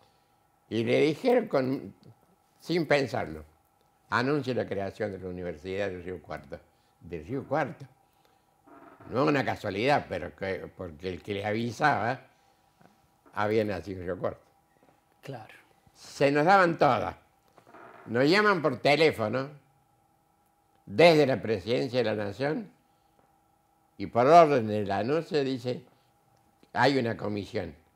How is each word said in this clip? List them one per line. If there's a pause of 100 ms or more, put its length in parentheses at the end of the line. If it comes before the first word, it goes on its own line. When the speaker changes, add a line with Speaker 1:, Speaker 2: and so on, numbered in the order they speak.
(680)
Speaker 1:
Y
le
dijeron,
con, (680)
sin
pensarlo, (640)
"Anuncie
la
creación
de
la
Universidad
de
Río
Cuarto". (420)
¿De
Río
Cuarto? (1200)
No
una
casualidad,
pero
que,
porque
el
que
les
avisaba (1120)
había
nacido
en
Río
Cuarto. (800)
Speaker 2:
Claro. (400)
Speaker 1:
Se
nos
daban
todas. (920)
Nos
llaman
por
teléfono (1400)
desde
la
Presidencia
de
la
Nación (1300)
y
por
orden
del
anuncio
dice, (880)
"Hay
una
comisión (220)